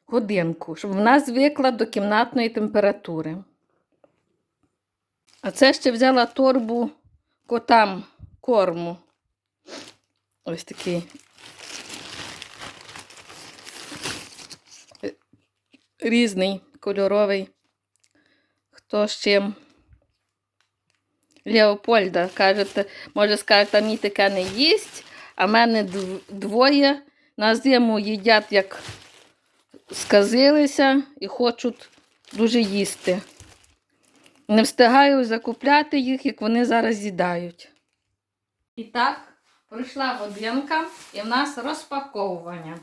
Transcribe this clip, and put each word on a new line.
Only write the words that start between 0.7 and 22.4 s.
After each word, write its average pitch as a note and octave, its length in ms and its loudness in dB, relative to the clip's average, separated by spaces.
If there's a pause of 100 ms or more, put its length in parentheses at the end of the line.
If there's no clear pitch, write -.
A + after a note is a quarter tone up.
щоб G3 180 -8
вона A3 260 6
звикла C4+ 520 2
до A3+ 140 -4
кімнатної A3+ 640 0
температури. G3+ 880 -2 (2000)
А D4 100 -6
це C4+ 220 4
ще C4+ 180 0
взяла B3 340 2
торбу A#3+ 680 0 (560)
котам A3 560 2 (380)
корму. F3+ 560 0 (1500)
Ось E3 200 -10
такий F3 400 -8 (4000)
різний, G3 640 -2 (180)
кольоровий. G3 680 0 (1200)
Хто - 360 -4
з - 120 -10
чим? G3+ 360 0 (1900)
Леопольда, G#3 880 2
кажете, G3+ 520 0 (280)